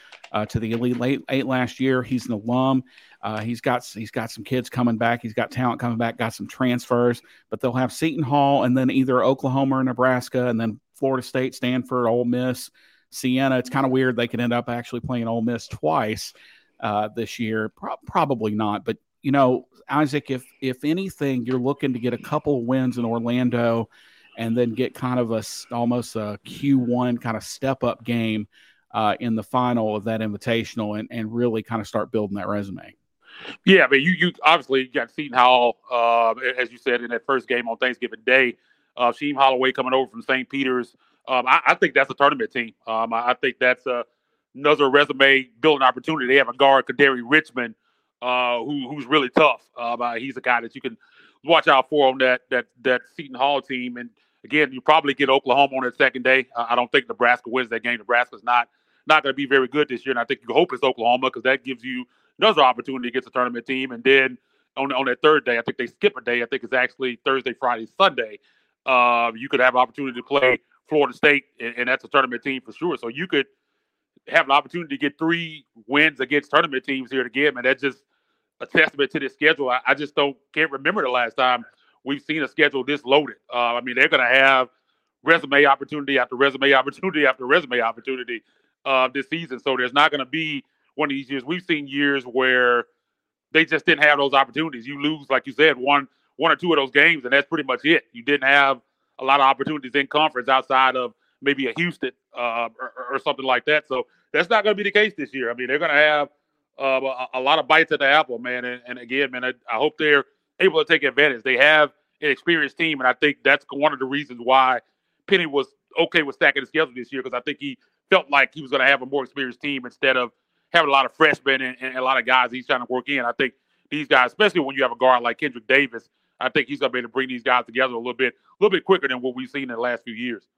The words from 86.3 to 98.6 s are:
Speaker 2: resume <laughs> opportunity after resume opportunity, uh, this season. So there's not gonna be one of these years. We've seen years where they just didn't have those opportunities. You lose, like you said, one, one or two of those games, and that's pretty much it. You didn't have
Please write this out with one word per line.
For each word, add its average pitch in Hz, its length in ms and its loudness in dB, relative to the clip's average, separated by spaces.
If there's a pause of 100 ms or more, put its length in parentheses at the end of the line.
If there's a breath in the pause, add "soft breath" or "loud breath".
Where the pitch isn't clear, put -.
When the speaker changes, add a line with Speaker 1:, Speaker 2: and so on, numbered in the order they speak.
Speaker 2:
resume 139 360 2
<laughs> 131 80 6
opportunity 143 460 -2
after 131 200 0
resume 131 340 0
opportunity, 117 640 -6 (420)
uh, 131 280 2
this 135 160 -6
season. 156 320 -8
So 131 160 -2
there's 123 160 -2
not 147 180 4
gonna 143 160 -6
be 156 380 -6 (300)
one 151 120 -2
of 143 40 -4
these 135 200 -8
years. 135 140 -6
We've 175 180 -6
seen 151 240 -6
years 139 380 -2
where 123 600 2 (680)
they 160 120 4
just 156 220 -2
didn't 151 160 2
have 147 160 4
those 139 160 0
opportunities. 131 520 0
You 143 140 -12
lose, 147 300 -4
like 131 160 0
you 139 60 -12
said, 147 240 4
one, 139 320 0 (280)
one 160 160 2
or 143 40 2
two 170 160 -2
of 156 40 4
those 135 140 0
games, 143 340 4
and 123 80 -2
that's 139 160 2
pretty 151 160 -4
much 127 200 -6
it. 156 280 2
You 120 100 -18
didn't 135 260 0
have 139 320 4 (380)